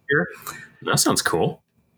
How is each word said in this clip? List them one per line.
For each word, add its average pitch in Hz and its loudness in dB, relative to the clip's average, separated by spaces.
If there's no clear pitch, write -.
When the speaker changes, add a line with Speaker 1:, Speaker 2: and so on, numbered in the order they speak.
Speaker 1:
year. 156 2
Speaker 2:
That 101 2
sounds - 2
cool. - 0